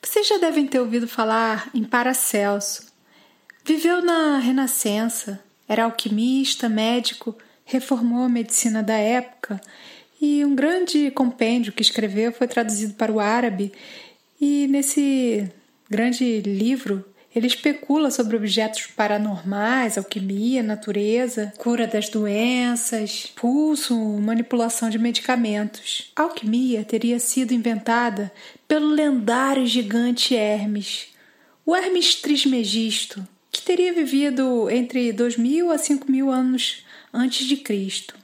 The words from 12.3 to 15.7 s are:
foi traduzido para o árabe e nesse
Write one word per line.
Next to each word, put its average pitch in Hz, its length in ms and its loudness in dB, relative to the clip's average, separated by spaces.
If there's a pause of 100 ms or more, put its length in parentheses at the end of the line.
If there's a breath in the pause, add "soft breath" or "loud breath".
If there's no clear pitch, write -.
foi 247 160 -2
traduzido 214 460 -2
para 220 180 -2
o 214 80 2
árabe 208 540 0 (640 loud breath)
e 285 280 2
nesse 269 840 2 (380)